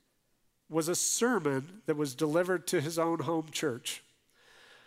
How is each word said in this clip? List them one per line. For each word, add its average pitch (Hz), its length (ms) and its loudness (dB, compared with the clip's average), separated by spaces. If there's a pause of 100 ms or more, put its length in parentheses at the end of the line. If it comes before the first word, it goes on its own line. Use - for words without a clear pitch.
(720)
was 156 180 0
a 180 60 0
sermon 160 880 0
that 156 120 0
was 143 180 -2
delivered 175 520 2
to 180 140 2
his 160 160 -4
own 165 220 2
home 156 320 -2
church, - 520 -4 (840)